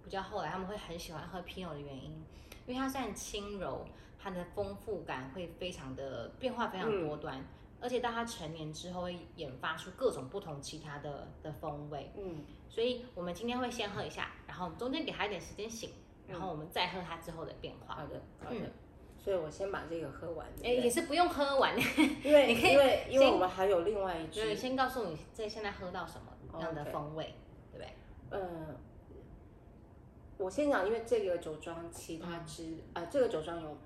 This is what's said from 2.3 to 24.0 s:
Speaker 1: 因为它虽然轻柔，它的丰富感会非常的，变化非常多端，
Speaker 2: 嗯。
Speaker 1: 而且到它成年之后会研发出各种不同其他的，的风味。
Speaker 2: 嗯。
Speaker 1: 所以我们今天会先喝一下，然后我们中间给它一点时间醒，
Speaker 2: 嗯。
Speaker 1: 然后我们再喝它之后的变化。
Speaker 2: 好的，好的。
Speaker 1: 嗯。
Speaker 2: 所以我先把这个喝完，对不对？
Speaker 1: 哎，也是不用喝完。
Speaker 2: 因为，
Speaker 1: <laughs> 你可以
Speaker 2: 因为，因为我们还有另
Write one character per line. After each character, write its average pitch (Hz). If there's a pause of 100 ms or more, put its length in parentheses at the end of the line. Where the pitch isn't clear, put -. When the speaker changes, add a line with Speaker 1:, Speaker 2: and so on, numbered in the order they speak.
Speaker 1:
因 247
为 -
它 269
虽 262
然 214
轻 202
柔， 139 (340)
它 196
的 180 (100)
丰 196
富 196
感 135
会 180 (120)
非 180
常 135
的， 131 (100)
变 247
化 226
非 185
常 226 (160)
多 151
端， 143
Speaker 2:
嗯。 135 (360)
Speaker 1:
而 247
且 254
到 233
它 233
成 165
年 156
之 175
后 180
会 180 (180)
研 143
发 160
出 -
各 254
种 131
不 196
同 151
其 151
他 147
的， 143 (140)
的 156
风 147
味。 139
Speaker 2:
嗯。 175 (260)
Speaker 1:
所 226
以 240 (120)
我 175
们 180
今 220
天 247
会 247
先 202
喝 196
一 151
下， - (180)
然 151
后 180
我 170
们 160
中 247
间 311
给 208
它 175
一 208
点 190
时 -
间 214
醒， 170 (360)
Speaker 2:
嗯。 190
Speaker 1:
然 175
后 190
我 165
们 156
再 185
喝 175
它 165
之 170
后 160
的 -
变 135 (120)
化。 -
Speaker 2:
好 151
的， 139 (220)
好 -
的。 240
Speaker 1:
嗯。 - (460)
Speaker 2:
所 -
以 190
我 156
先 196
把 156
这 165
个 143
喝 165
完， 156
对 -
不 -
对？ 247
Speaker 1:
哎， 240
也 240
是 302
不 277
用 349
喝 277
完。 180 (460)
Speaker 2:
因 285
为， 277
Speaker 1:
<laughs> 233
你 233
可 311
以 370
Speaker 2:
因 269
为， 247
因 262
为 262
我 196
们 180
还 190
有 190
另 202